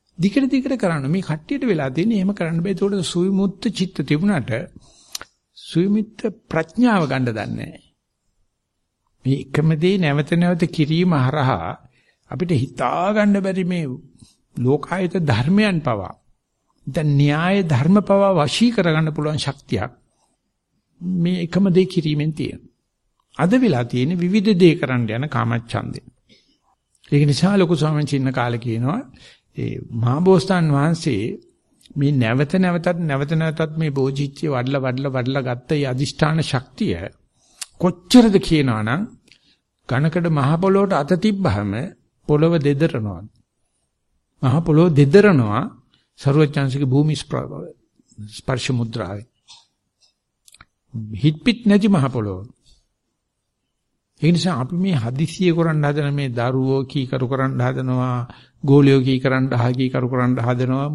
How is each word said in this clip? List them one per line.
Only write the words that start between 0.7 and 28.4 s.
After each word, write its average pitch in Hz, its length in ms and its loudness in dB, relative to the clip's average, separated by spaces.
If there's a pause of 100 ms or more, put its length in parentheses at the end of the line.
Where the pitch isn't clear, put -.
කරන්න. 165 300 -2
මේ 180 160 0
කට්ටියට 269 440 -6
වෙලා 151 240 0
තියෙන්නේ 196 280 0
එහෙම 190 140 0
කරන්න 165 300 -4
බෑ. 196 120 -2
ඒකට 196 300 -2
සුවිමුත්ත 196 640 -2
චිත්ත 185 320 -4
තිබුණාට 151 500 -2 (1080)
සුවිමුත්ත 202 680 -2 (200)
ප්‍රඥාව 190 600 0
ගන්න 131 240 -2
දන්නේ 107 240 -6
නෑ. - 320 -12 (1400)
මේ 131 140 0
එකම 156 380 0
දේ 185 220 0
නැවත 147 340 0
නැවත 175 360 2
කිරීම 165 460 0
හරහා 127 560 0 (600)
අපිට 170 240 -4
හිතා 139 560 -2
ගන්න 208 320 2
බැරි 190 220 -2
මේ 175 200 -2 (720)
ලෝකායත 147 640 -2
ධර්මයන් 165 600 2
පවා 104 320 -4 (760)
දැන් 151 280 -2
න්‍යාය 151 480 2
ධර්ම 156 380 2
පවා 196 360 2
වශී 156 360 2
කරගන්න 160 380 0
පුළුවන් 151 280 -4
ශක්තියක් - 540 -6 (1200)
මේ 175 260 0
එකම 180 260 0
දේ 180 180 4
කිරීමෙන් 156 460 -2
තියෙනවා. - 340 -8 (720)
අද 175 160 2
වෙලා 196 320 2
තියෙන 127 320 -2
විවිධ 190 360 0
දේ 175 220 6
කරන්න 123 380 -2
යන 135 160 -6
කාමච්ඡන්දේ. 117 760 -4 (1040)
ඒක 147 140 4
නිසා 170 300 2
ලොකු 180 200 4
ස්වාමීන් 151 240 0
වහන්සේ 143 200 -2
ඉන්න 131 140 0
කාලේ 120 260 -2